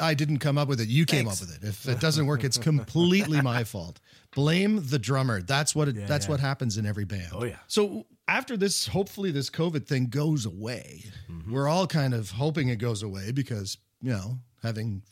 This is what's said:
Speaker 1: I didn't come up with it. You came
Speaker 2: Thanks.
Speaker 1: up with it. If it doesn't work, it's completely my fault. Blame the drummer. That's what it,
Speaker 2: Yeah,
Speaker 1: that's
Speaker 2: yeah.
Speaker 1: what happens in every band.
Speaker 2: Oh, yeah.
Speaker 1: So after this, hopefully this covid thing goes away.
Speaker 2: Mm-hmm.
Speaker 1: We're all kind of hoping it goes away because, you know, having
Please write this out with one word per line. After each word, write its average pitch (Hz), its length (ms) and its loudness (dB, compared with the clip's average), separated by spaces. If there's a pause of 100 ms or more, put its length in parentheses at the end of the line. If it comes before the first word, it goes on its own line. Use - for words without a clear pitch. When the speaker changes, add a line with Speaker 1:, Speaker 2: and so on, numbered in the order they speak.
Speaker 1:
I 160 120 4
didn't 147 260 2
come 143 180 2
up 147 100 2
with 131 140 0
it. 110 80 0
You 147 160 6
came 131 200 2
Speaker 2:
Thanks. 98 160 -2
Speaker 1:
up 92 60 -10
with 82 160 -14
it. 107 40 -4
If 104 200 -6
it 127 140 0
doesn't 156 240 2
work, 143 180 2
it's 127 140 0
completely 156 840 4
my 123 220 0
fault. 85 380 -10 (340)
Blame 180 520 4
the 135 120 2
drummer. 120 420 2
That's 139 320 2
what 151 140 2
it, 123 80 0
Speaker 2:
Yeah, 101 100 -6
Speaker 1:
that's 147 200 0
Speaker 2:
yeah. 156 60 -2
Speaker 1:
what 139 100 0
happens 131 360 0
in 107 80 0
every 104 200 -2
band. 90 260 -6
Speaker 2:
Oh, 107 140 -4
yeah. 101 100 -6 (120)
Speaker 1:
So 208 380 0 (220)
after 233 300 -2
this, 196 300 0
hopefully 196 440 -2
this 139 180 -2
covid 160 380 -2
thing 127 200 2
goes 143 380 0
away. 98 600 -8 (260)
Speaker 2:
Mm-hmm. 85 220 -8
Speaker 1:
We're 139 160 2
all 175 180 2
kind 135 260 2
of 107 180 -4
hoping 139 360 0
it 123 100 0
goes 110 240 -2
away 98 300 -6
because, 120 460 -4 (240)
you 127 100 -2
know, 110 280 -4 (220)
having 110 500 -4